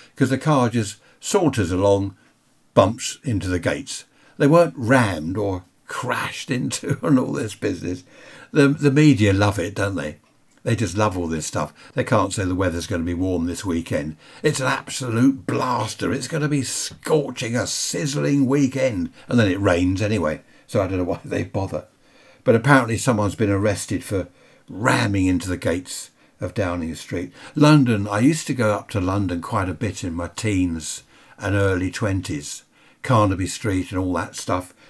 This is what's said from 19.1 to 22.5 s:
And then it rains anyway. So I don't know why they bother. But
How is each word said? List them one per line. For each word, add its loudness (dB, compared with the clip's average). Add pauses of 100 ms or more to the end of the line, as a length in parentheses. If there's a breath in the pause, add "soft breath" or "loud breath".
And 2
then 4
it 0
rains 2
anyway. 0 (260 soft breath)
So 0
I 0
don't -2
know -2
why -4
they -4
bother. -6 (560 soft breath)
But 6